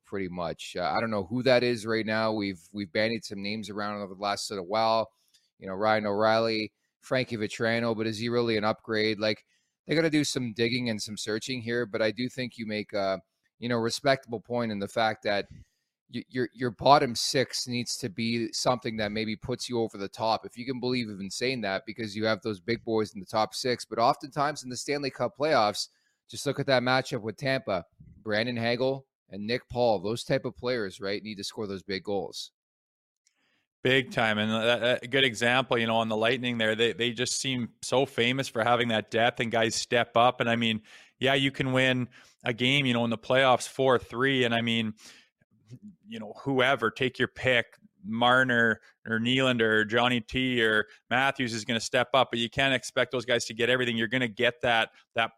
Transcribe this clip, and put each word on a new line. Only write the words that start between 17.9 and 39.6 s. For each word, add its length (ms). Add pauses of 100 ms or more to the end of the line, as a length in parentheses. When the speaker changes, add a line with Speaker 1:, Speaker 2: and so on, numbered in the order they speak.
Speaker 1:
to 140
be 420
something 460
that 140
maybe 220
puts 320
you 140
over 160
the 100
top. 380
If 140
you 80
can 120
believe 300
even 220
saying 320
that, 240
because 280
you 120
have 160
those 180
big 240
boys 300
in 60
the 40
top 300
six, 320
but 120
oftentimes 640
in 60
the 80
Stanley 340
Cup 280
playoffs, 500 (420)
just 140
look 160
at 60
that 160
matchup 400
with 160
Tampa, 480 (360)
Brandon 360
Hagel 480 (240)
and 160
Nick 240
Paul, 300
those 220
type 220
of 100
players, 460
right, 220
need 140
to 80
score 220
those 160
big 220
goals. 460 (1300)
Speaker 2:
Big 260
time. 280
And 120
that, 300
that, 240
a 20
good 160
example, 560
you 80
know, 80
on 140
the 80
Lightning 420
there, 160
they, 180
they 200
just 280
seem 280 (120)
so 240
famous 440
for 160
having 240
that 200
depth 300
and 140
guys 240